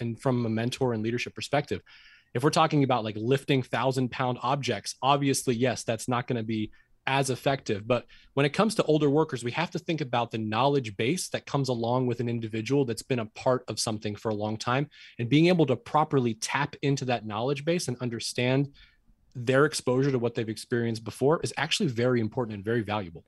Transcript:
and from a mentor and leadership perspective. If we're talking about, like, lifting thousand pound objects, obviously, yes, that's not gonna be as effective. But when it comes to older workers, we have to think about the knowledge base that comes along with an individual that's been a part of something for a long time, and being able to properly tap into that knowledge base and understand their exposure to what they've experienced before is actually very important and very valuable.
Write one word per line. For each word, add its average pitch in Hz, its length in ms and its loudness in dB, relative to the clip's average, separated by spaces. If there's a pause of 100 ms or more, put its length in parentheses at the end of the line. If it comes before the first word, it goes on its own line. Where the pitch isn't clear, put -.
and 117 180 -4
from 120 280 0
a - 20 -2
mentor 117 460 0
and 107 80 -2
leadership 117 320 -4
perspective. 110 480 -2 (500)
If 123 100 -2
we're 147 60 4
talking 156 340 4
about, 127 220 2
like, 107 140 -6
lifting 131 440 2
thousand 123 480 -2
pound 123 320 -2
objects, 120 600 -2
obviously, 135 520 2
yes, 117 300 0
that's 113 240 -4
not 120 180 0
gonna 120 160 -2
be 110 300 -4 (340)
as 135 220 2
effective. 123 580 -2
But 120 200 0 (260)
when 135 140 2
it 143 80 -2
comes 214 220 2
to - 80 2
older 151 260 4
workers, 139 340 0
we 120 60 -4
have 160 220 -4
to 175 60 -6
think 160 220 -4
about 123 300 -2
the 117 80 -4
knowledge 113 580 0
base 143 320 -2
that - 160 -6
comes 139 240 -2
along 120 380 0
with 120 140 -2
an 120 100 -2
individual 113 560 -2
that's 117 160 -6
been 127 160 -2
a 113 80 -4
part - 420 0
of 110 100 -6
something 107 380 -4
for 113 140 -4
a 107 40 -2
long 107 220 -2
time, 131 320 0 (300)
and 123 100 -4
being 151 200 6
able 170 180 4
to 127 100 2
properly 135 560 2
tap 135 480 -4
into 139 240 0
that 117 220 -2
knowledge 127 400 -4
base 170 200 -2
and 123 120 -6
understand 127 760 0 (640)
their 131 300 4
exposure 139 460 2
to 131 80 0
what 117 160 -2
they've 113 160 -2
experienced 113 540 -2
before 135 380 0
is - 140 -6
actually 160 320 0
very 120 320 2
important 110 340 -4
and 98 100 -10
very 113 180 0
valuable. 95 460 -6